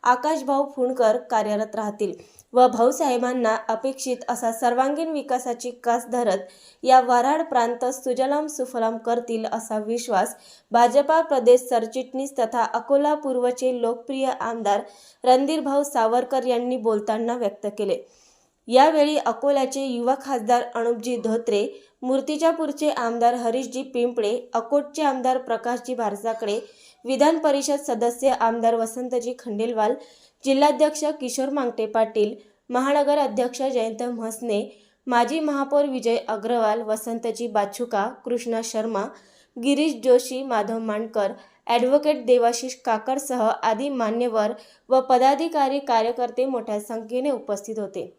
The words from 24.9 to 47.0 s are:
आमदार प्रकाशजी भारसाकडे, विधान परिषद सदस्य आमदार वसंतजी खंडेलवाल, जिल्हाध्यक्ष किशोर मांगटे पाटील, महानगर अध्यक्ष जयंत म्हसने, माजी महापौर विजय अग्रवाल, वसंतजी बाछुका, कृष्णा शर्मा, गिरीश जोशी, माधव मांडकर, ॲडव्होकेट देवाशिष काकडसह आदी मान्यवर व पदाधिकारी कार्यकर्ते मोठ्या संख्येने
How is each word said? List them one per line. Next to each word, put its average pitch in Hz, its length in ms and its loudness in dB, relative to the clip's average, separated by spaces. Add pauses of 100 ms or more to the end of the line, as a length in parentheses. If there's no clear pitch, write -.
आमदार 262 360 0
प्रकाशजी 240 560 -4
भारसाकडे, 220 640 -4 (460)
विधान 285 340 4
परिषद 285 480 0
सदस्य 240 440 0
आमदार 226 440 2
वसंतजी 240 640 -4
खंडेलवाल, 220 560 -2 (500)
जिल्हाध्यक्ष 294 600 4 (160)
किशोर 262 300 -4
मांगटे 240 360 -2
पाटील, 214 480 0 (360)
महानगर 285 480 2
अध्यक्ष 247 440 -2
जयंत 226 400 -2
म्हसने, 226 580 -4 (460)
माजी 240 340 2
महापौर 285 440 0
विजय 240 320 0 (120)
अग्रवाल, 220 540 0
वसंतजी 226 640 -4
बाछुका, 214 580 -2 (200)
कृष्णा 233 400 -2
शर्मा, 220 400 -4 (520)
गिरीश 277 380 0 (100)
जोशी, 254 380 4
माधव 226 380 -2
मांडकर, 220 520 -4 (340)
ॲडव्होकेट 254 600 2
देवाशिष 247 480 2 (100)
काकडसह 240 640 -2 (140)
आदी 226 260 0
मान्यवर 226 640 0 (360)
व 262 120 6
पदाधिकारी 277 800 2
कार्यकर्ते 240 680 0
मोठ्या 226 340 -4
संख्येने 226 500 -4